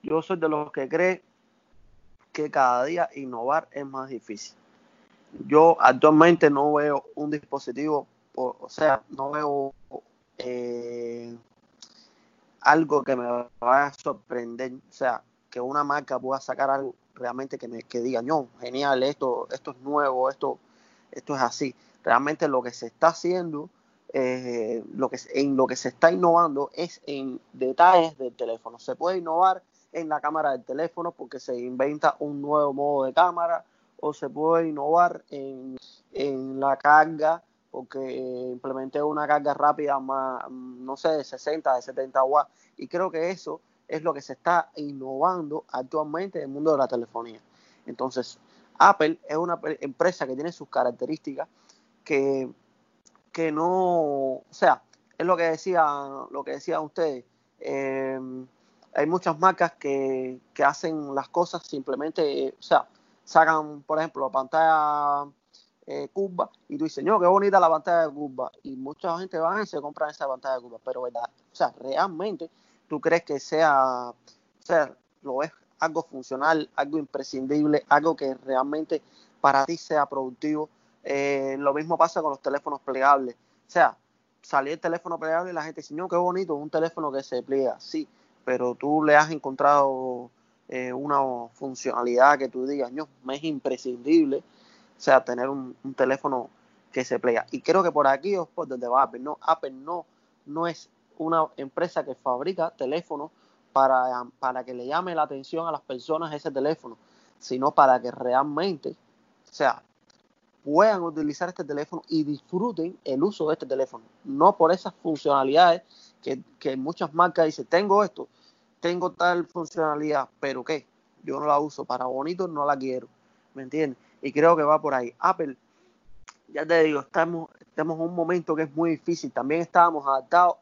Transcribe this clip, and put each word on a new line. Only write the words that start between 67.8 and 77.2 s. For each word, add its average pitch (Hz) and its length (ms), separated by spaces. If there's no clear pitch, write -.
de 139 60
curva", 131 360
y 139 140
mucha 156 420
gente 180 200
va 180 240
y 196 40
se 151 140
compra 147 280
esa 147 180
pantalla 131 300
de 120 60
curva, 117 220
pero, 127 180
¿verdad? 120 260
O - 20
sea, 143 240
¿realmente 165 720
tú 151 120
crees - 240
que 143 140
sea, 131 720
o 120 40
sea, 156 320
lo 135 160
ves 160 140
algo 160 220
funcional, 143 720
algo 143 220
imprescindible, 143 880